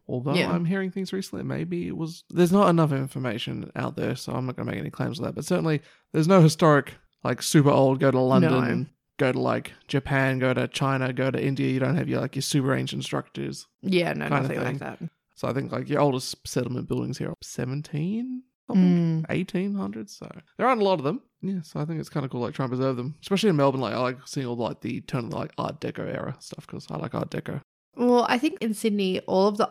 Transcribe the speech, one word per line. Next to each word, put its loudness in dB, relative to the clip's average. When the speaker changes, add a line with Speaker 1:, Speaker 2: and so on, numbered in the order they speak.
Speaker 1:
Although -2
Speaker 2:
Yeah. 2
Speaker 1:
I'm 0
hearing 0
things -8
recently, -6
maybe -4
it -8
was, -8
there's 4
not 6
enough 4
information -4
out -6
there, -4
so -10
I'm -4
not -8
gonna -6
make -6
any -8
claims -6
on -6
that. -6
But -6
certainly, 0
there's 2
no 10
historic, 6
like, -2
super 6
old, 6
go 4
to 4
Speaker 2:
No. 4
Speaker 1:
London, 4
go 2
to, 0
like, -2
Japan, 0
go 2
to -2
China, -2
go -2
to -2
India. 0
You 0
don't 0
have -2
your, 0
like, -4
your -4
super 2
ancient -4
structures -8
Speaker 2:
Yeah, 0
no, -6
Speaker 1:
kinda 0
Speaker 2:
nothing -2
like -2
Speaker 1:
thing. -6
Speaker 2:
that. -12
Speaker 1:
So -6
I -2
think, -4
like, -6
your 0
oldest 0
settlement -4
buildings -4
here -6
are -8
seventeen, -6
something? 4
Speaker 2:
Mm. -8
Speaker 1:
Eighteen -2
hundreds. -8
So -16
there 2
aren't 2
a 2
lot 2
of -4
them. -2
Yeah, -4
so -8
I -2
think -4
it's -8
kinda -4
cool, -6
like, -4
try -2
and -2
preserve 0
them. -6
Especially 2
in 4
Melbourne, 4
like, -2
I -2
like -2
seeing -6
all, -4
like, -4
the -6
turn -4
of -8
the, -6
like, -8
Art -6
Deco -6
era -6
stuff -16
'cause -12
I -6
like -6
Art -4
Deco. -8
Speaker 2:
Well, 4
I 2
think -2
in -2
Sydney, 0
all 4
of -2
the 2